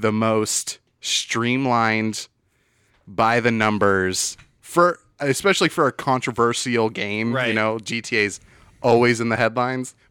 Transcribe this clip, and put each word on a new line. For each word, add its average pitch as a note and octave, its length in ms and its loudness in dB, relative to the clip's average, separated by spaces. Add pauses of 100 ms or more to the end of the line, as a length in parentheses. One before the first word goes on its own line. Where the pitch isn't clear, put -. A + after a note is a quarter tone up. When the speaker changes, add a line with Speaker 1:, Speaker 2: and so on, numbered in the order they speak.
Speaker 1:
the G#2+ 120 0
most A2 680 -2 (220)
streamlined, A#2 1300 0 (800)
by A2+ 340 2
the A#2 100 2
numbers, G2+ 880 0 (240)
for, F3 380 0 (200)
especially D#3+ 520 0
for D#3 160 0
a B2 60 0
controversial A#2+ 1000 0
game. G#2+ 440 -4
Speaker 2:
Right. B2+ 140 -2
Speaker 1:
You A2 60 -2
know, A2 240 0
G A2+ 240 -8
T - 160 -4
A's G#2 220 -2 (420)
always A#2+ 380 4
in A#2 100 -2
the A2 60 0
headlines. B2 580 -2 (160)